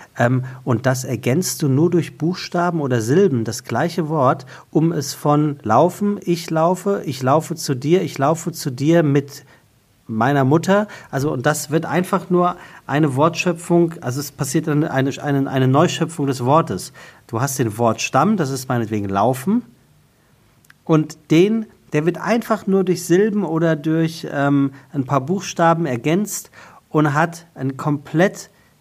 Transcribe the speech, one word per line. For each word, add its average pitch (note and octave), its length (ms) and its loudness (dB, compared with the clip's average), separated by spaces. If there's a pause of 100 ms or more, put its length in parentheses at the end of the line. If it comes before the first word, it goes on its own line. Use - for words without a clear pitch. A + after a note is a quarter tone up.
(180)
ähm, B2+ 260 2 (200)
und A#2+ 220 0
das B2+ 180 0
ergänzt B2+ 580 -2
du D#3 60 0
nur C#3 220 2
durch E3+ 280 -2
Buchstaben E3+ 640 -2
oder B2+ 200 0
Silben, C3+ 420 2
das A2 200 -8
gleiche D#3 440 -2
Wort, D3 380 0 (240)
um D#3+ 220 2
es D#3 220 -6
von D3 500 0
laufen, F3 600 2
ich E3+ 260 -4
laufe, F3+ 560 0
ich C3 160 -6
laufe D3 340 0
zu D3+ 200 -4
dir, D3 260 2
ich - 160 -6
laufe D#3+ 340 0
zu - 200 -6
dir D3+ 320 4
mit C#3 400 0 (640)
meiner B2+ 360 2
Mutter, E3+ 460 2 (220)
also C#3 200 -2
und C3 140 -6
das D3+ 260 0
wird D#3+ 140 0
einfach F#3 440 -2
nur F3 280 2 (280)
eine D3 300 0
Wortschöpfung, E3+ 840 2
also B2+ 180 -6
es C#3+ 140 -10
passiert D3+ 340 -2
dann D3 160 2
eine, C3+ 280 0 (120)
eine, C#3 260 0
eine C3 200 2
Neuschöpfung D3+ 580 0
des C3 160 -4
Wortes. D#3+ 480 0 (360)
Du A2+ 120 -4
hast C3+ 180 -2
den G#2+ 200 -2
Wortstamm, A#2+ 580 2
das D3+ 140 0
ist C3 180 -6
meinetwegen G#2+ 400 -2
laufen, B2+ 540 0 (1200)
und D#3 340 0 (140)
den, G#3 360 4 (260)
der D3+ 120 0
wird E3+ 120 0
einfach A3 500 -2
nur F#3+ 160 2
durch F3 220 -2
Silben G3+ 400 2
oder D#3+ 320 0
durch, D#3+ 520 -2
ähm, C#3 440 0 (180)
ein C#3 140 -4
paar C#3 160 0
Buchstaben E3 640 0
ergänzt D3+ 680 -4 (380)
und D#3 240 2
hat E3 320 -2 (100)
eine C3+ 160 -4
komplett D#3 800 -2 (320)